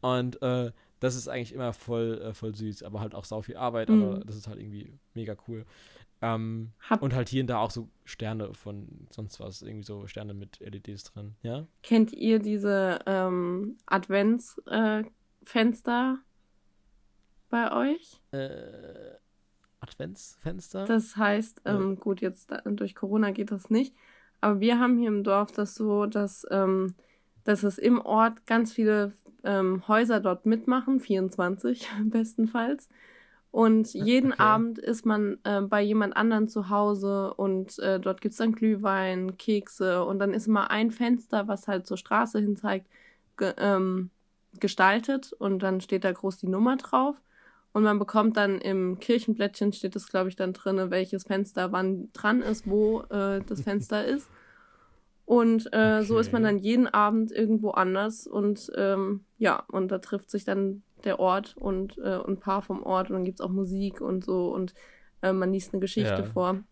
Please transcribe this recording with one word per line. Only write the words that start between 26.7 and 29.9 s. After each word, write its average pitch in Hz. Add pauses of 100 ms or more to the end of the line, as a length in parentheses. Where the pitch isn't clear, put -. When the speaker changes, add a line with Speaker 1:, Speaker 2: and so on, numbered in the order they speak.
Speaker 2:
dass 208
es 202
im 240
Ort 226
ganz 226
viele, 214 (320)
ähm, 190
Häuser 220